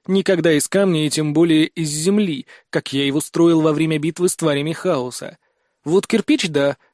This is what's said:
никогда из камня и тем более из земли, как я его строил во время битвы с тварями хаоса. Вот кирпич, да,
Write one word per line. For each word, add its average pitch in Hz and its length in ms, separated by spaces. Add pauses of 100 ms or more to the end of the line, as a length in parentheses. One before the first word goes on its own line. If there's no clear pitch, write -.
никогда 180 440
из 147 160
камня 180 380
и 143 40
тем 151 220
более 160 340
из 160 220
земли, 160 580 (240)
как - 220
я 139 140
его 139 140
строил 170 400
во 156 120
время 156 260
битвы 165 300
с - 80
тварями 151 360
хаоса. 135 640 (460)
Вот 180 220
кирпич, 226 420
да, 143 280 (180)